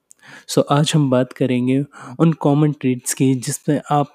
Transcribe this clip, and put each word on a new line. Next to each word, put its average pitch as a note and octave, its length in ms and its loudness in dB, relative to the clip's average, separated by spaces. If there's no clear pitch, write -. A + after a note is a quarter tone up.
So - 220 0
आज D3 240 2
हम D3 160 2
बात B2+ 220 0
करेंगे C3 520 -2
उन E3 120 4
कॉमन D3+ 400 2
ट्रेट्स B2+ 420 -4
की C3+ 200 0
जिसमें C3+ 460 -4
आप D3 240 -2